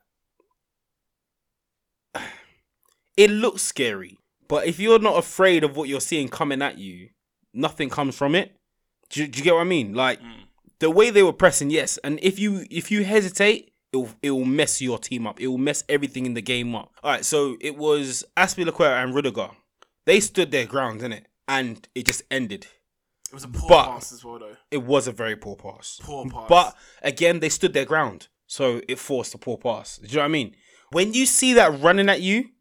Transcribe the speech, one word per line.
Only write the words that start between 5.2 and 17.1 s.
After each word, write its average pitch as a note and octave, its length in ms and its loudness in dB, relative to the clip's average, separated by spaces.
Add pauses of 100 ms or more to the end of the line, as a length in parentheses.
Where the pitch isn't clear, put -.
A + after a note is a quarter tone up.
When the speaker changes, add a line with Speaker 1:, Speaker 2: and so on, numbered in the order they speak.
Speaker 1:
of C#3 140 -2
what D3+ 120 -4
you're C#3 120 -4
seeing D3 260 -4
coming C#3 340 -4
at C3 160 -4
you, F#2 320 -16 (440)
nothing C#3+ 360 -4
comes C#3 280 -4
from C#3+ 180 0
it. G3 200 -2 (540)
Do, D3+ 180 -6
do B2 100 -12
you C#3 60 -6
get F3 100 4
what E3 80 4
I E3+ 40 0
mean? C#3 280 -2
Like, B2+ 280 -2
Speaker 2:
Mm. A#2 120 -20 (460)
Speaker 1:
the D#3+ 120 2
way G#3+ 180 6
they G3+ 140 6
were E3+ 100 4
pressing, D3 360 2
yes. D3+ 340 -2
And D3 180 -4
if F#3+ 180 0
you, G3 300 -4
if E3+ 220 -8
you G#3 140 0
hesitate, G#3 680 0 (200)
it C3 60 -4
will, B2 120 -4 (120)
it C#3+ 100 -2
will C3 140 -2
mess C#3 360 0
your B2 160 -4
team A#2 300 -8
up. G#2 120 -12
It B2 80 -4
will B2+ 100 -2
mess C3+ 300 -2
everything C#3 380 -2
in B2 80 -4
the A#2 80 -6
game A#2+ 340 -4
up. - 160 -12 (120)
All C#3 80 0